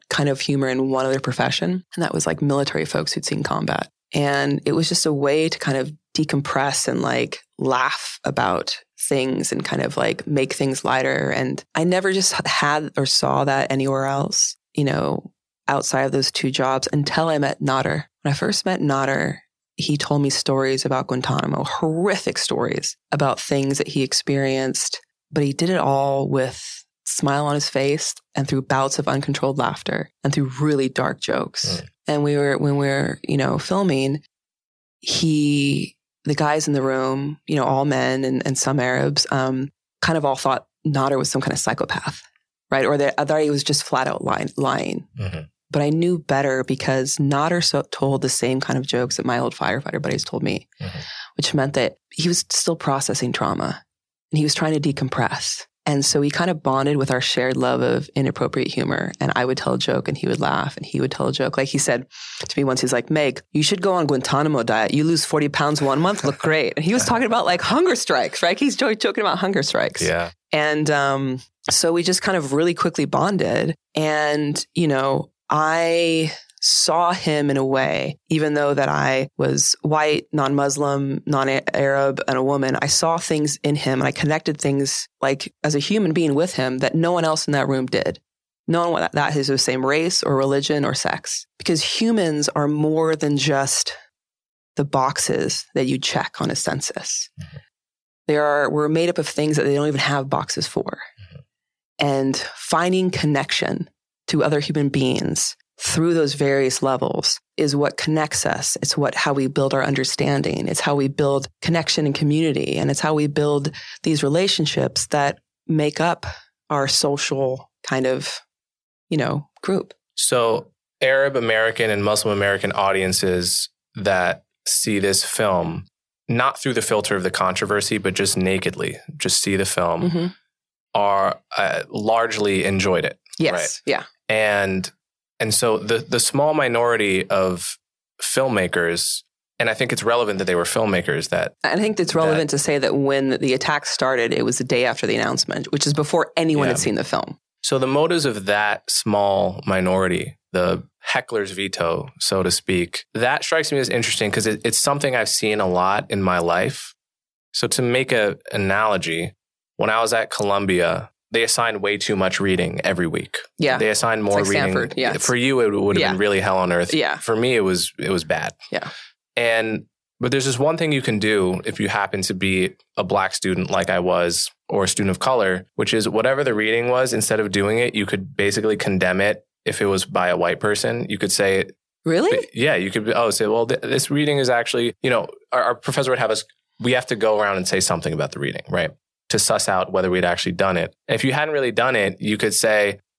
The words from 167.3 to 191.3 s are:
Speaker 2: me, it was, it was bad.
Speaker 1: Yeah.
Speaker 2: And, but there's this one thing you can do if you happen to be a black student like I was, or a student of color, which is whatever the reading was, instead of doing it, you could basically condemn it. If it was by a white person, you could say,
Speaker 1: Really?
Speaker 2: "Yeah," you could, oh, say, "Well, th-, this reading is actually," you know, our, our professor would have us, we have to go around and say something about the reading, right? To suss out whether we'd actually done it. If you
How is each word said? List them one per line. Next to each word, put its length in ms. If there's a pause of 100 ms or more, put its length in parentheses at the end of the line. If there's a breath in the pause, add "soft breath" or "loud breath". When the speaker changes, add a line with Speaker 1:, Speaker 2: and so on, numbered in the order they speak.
Speaker 2:
me, 200
it 60
was, 380
it 120
was 120
bad. 300 (180)
Speaker 1:
Yeah. 180 (460 loud breath)
Speaker 2:
And, 500 (340)
but 120
there's 140
this 120
one 200
thing 160
you 80
can 180
do 460
if 140
you 100
happen 340
to 100
be 420 (200)
a 80
black 320
student 340
like 200
I 100
was, 500 (200)
or 160
a 20
student 240
of 80
color, 460 (100)
which 180
is 160
whatever 340
the 120
reading 340
was, 240
instead 260
of 120
doing 260
it, 160
you 120
could 300
basically 420
condemn 440
it. 220 (200)
If 180
it 40
was 200
by 240
a 80
white 240
person, 480
you 80
could 140
say, 340 (400)
Speaker 1:
Really? 480
Speaker 2:
"Yeah," 220
you 140
could, 240
oh, 180
say, 160
"Well, 200
th-, 140
this 280
reading 300
is 100
actually," 540
you 60
know, 180 (240)
our, 100
our 140
professor 340
would 100
have 120
us, 140 (340)
we 140
have 140
to 100
go 220
around 180
and 100
say 140
something 320
about 180
the 80
reading, 300
right? 220 (400)
To 80
suss 280
out 240
whether 180
we'd 140
actually 300
done 240
it. 180 (140)
If 160
you 80